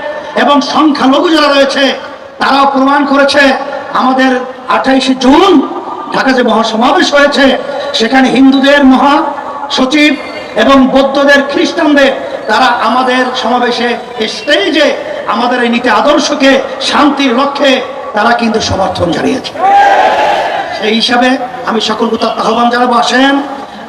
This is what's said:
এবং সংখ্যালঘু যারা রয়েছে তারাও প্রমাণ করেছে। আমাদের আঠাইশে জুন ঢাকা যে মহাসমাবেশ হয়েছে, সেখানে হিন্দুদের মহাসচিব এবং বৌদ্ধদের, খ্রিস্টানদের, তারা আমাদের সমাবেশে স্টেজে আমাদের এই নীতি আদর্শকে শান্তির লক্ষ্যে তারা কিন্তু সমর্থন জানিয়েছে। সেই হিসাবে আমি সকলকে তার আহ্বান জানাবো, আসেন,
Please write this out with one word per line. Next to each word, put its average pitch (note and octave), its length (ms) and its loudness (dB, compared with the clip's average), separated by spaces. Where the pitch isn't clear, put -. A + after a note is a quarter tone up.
এবং C#4+ 120 4
সংখ্যালঘু D4 600 2
যারা D4 200 2
রয়েছে C#4 280 0
তারাও C4+ 320 2
প্রমাণ C4+ 280 2
করেছে। C#4 320 4
আমাদের C4 320 2
আঠাইশে C4 380 0
জুন D#4+ 280 6
ঢাকা C4 220 0
যে - 120 2
মহাসমাবেশ A3+ 680 0
হয়েছে, C#4 300 2
সেখানে C4 360 2
হিন্দুদের C4+ 460 4
মহাসচিব C#4+ 1160 0
এবং C4+ 140 4
বৌদ্ধদের, C#4 460 4
খ্রিস্টানদের, D4 600 2
তারা A3+ 180 2
আমাদের B3+ 360 0
সমাবেশে A#3+ 480 -2
স্টেজে D#4 540 0
আমাদের A#3+ 320 -2
এই A#3 100 0
নীতি A#3 140 -2
আদর্শকে C#4 520 2
শান্তির C4+ 500 0
লক্ষ্যে C#4 320 0
তারা G#3+ 160 0
কিন্তু A3 180 0
সমর্থন F#3 460 -2
জানিয়েছে। B3+ 380 -4
সেই G#3+ 220 -2
হিসাবে B3 300 0
আমি A3+ 100 -2
সকলকে A3+ 340 -2
তার A3+ 180 -2
আহ্বান A#3+ 320 0
জানাবো, A#3+ 200 0
আসেন, C4+ 300 2